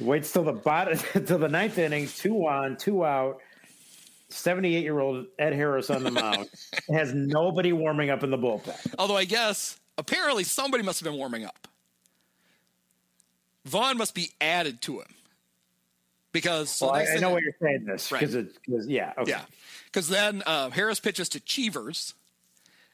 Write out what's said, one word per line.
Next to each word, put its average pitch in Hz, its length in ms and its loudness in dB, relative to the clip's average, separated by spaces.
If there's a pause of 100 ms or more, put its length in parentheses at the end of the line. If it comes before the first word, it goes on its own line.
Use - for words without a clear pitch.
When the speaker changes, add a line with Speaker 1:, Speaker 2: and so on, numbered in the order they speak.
Speaker 1:
Waits 143 320 2
till 175 120 4
the 151 80 2
bottom, 160 460 2
<laughs> - 280 -2
till 170 120 4
the 156 100 2
ninth 196 300 0
inning, 147 300 0
two 196 380 0
on, 139 320 0
two 196 260 2
out. 135 360 0 (880)
Seventy-eight-year-old 151 1000 0 (120)
Ed 151 140 2
Harris 139 360 0
on 135 140 0
the 127 80 -2
mound 107 380 -2 (220)
Speaker 2:
<laughs> - 220 -6
Speaker 1:
has 151 220 0
nobody 165 580 2
warming 151 380 0
up 135 140 0
in 135 60 0
the 131 80 2
bullpen. - 600 -4
Speaker 2:
Although 196 180 2
I 190 80 2
guess 214 540 -2 (200)
apparently 285 440 0
somebody 254 400 0
must 185 180 -2
have 165 100 -4
been 147 80 -4
warming 120 260 -6
up. - 240 -14 (2000)
Vaughn 233 320 2
must 220 200 -2
be 175 140 -6 (100)
added 156 420 0
to 123 180 -8
him - 140 -20 (1160)
because 160 380 0
so - 160 0
Speaker 1:
Well, 135 100 4
I, - 20 4
Speaker 2:
next 156 120 2
Speaker 1:
I - 40 2
Speaker 2:
thing 165 80 2
Speaker 1:
know 185 80 4
Speaker 2:
I - 40 4
Speaker 1:
what 170 100 2
you're 147 80 -2 (100)
saying. 135 220 2
This 98 280 -6
Speaker 2:
Right. 131 80 0
Speaker 1:
'cause 127 140 2
it, 110 220 -4 (120)
'cause, 117 200 0
yeah, 120 300 0
okay. 127 120 0
Speaker 2:
Yeah, 123 140 -4 (480)
'cause 175 160 -2
then, 202 360 2
uh, 143 260 0
Harris 202 280 0
pitches 185 320 -2
to 143 100 -8
Cheevers, 170 720 -4 (800)